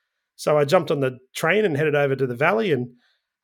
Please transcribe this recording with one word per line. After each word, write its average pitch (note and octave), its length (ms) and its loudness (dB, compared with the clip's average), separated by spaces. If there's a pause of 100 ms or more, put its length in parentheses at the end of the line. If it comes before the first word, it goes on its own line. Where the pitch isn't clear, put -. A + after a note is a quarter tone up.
(360)
So D3+ 220 0
I D3 80 4
jumped E3 260 2
on D3+ 80 0
the B2+ 180 -2 (160)
train F#3+ 300 0
and D#3+ 140 0
headed D3+ 180 0
over C#3+ 180 0
to C3+ 140 -2
the A#2+ 80 -8
Valley F3+ 380 0
and, B2 160 -2 (540)